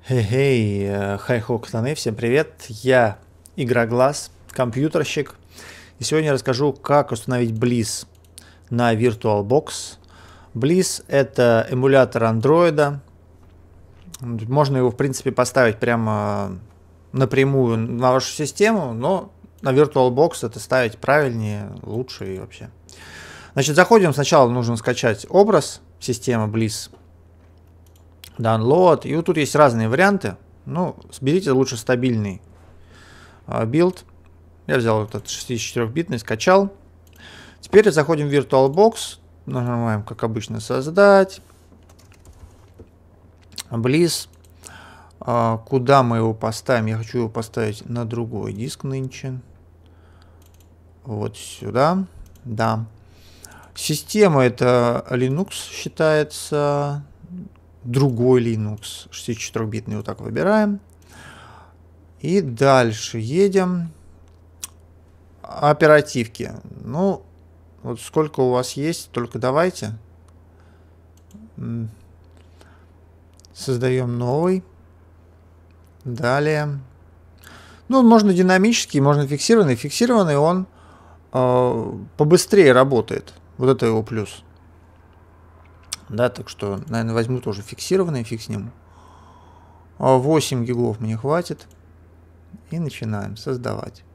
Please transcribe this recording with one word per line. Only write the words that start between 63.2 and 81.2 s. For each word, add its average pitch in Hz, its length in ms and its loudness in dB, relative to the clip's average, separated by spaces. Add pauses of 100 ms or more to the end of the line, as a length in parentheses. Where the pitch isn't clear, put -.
Оперативки. 147 1080 2 (300)
Ну, 175 400 -4 (600)
вот 120 180 -10
сколько 151 400 -2
у 127 120 2
вас 123 200 -2
есть, 156 380 -6
только 120 280 -8
давайте. 127 600 -2 (1600)
М. 117 320 -8 (1600)
Создаем 127 640 -4
новый. 165 460 -2 (1400)
Далее. 139 760 -2 (1080)
Ну, 262 140 6
можно 220 300 8
динамический, 185 680 2
можно 143 280 2
фиксированный. 147 460 4
Фиксированный 175 640 0
он, 180 280 2 (680)